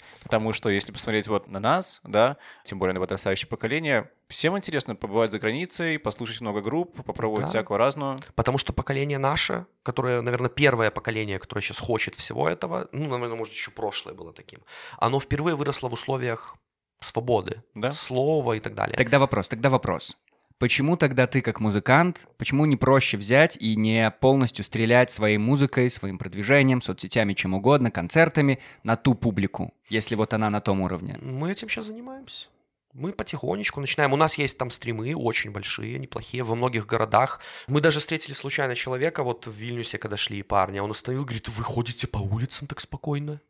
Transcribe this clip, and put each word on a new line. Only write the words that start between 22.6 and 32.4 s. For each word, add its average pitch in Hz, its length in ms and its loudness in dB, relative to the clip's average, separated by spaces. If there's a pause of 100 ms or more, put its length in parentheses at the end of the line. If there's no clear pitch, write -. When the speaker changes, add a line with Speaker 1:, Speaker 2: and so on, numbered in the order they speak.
Speaker 3:
не 143 120 4
проще 131 400 4
взять 123 400 4
и 110 180 0
не 110 380 4
полностью 131 520 4
стрелять 117 460 4
своей 107 260 2
музыкой, 127 540 2
своим 98 260 -6
продвижением, 123 640 4
соцсетями, 101 540 0
чем 95 200 0
угодно, 120 360 4
концертами 156 720 2 (240)
на 113 120 2
ту 131 180 4
публику, 95 600 -2 (140)
если 110 260 -2
вот 107 180 0
она 107 180 2
на 104 100 0
том 95 200 0
уровне? 90 400 -4
Speaker 2:
Мы 135 300 -6
этим 214 180 -8
щас 220 180 -6
занимаемся. 247 640 -16 (440)